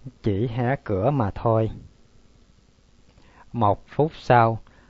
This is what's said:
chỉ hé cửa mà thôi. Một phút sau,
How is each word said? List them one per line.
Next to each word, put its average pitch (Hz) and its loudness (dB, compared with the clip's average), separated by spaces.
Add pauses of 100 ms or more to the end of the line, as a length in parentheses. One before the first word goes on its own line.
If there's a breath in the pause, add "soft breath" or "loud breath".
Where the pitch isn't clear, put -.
(220)
chỉ 107 0
hé 123 -2
cửa 101 -2
mà 120 -2
thôi. 110 0 (1800 soft breath)
Một 107 -2
phút 156 -2
sau, 117 4 (320 soft breath)